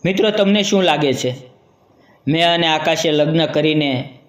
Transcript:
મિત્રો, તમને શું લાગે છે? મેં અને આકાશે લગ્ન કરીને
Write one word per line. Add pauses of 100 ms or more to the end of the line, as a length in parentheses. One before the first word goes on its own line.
મિત્રો,
તમને
શું
લાગે
છે? (920)
મેં
અને
આકાશે
લગ્ન
કરીને